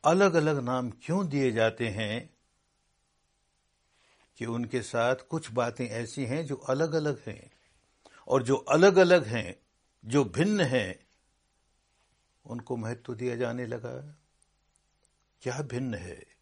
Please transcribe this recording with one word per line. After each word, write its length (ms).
अलग-अलग 540
नाम 320
क्यों 380
दिए 240
जाते 360
हैं? 480
कि 100
उनके 360
साथ 340
कुछ 340
बातें 360
ऐसी 380
हैं 220
जो 100
अलग-अलग 720
हैं, 220
और 140
जो 120
अलग-अलग 720
हैं, 340
जो 200
भिन्न 360
हैं, 460
उनको 320
महत्व 380
दिया 220
जाने 300
लगा। 480
क्या 200
भिन्न 320
है? 480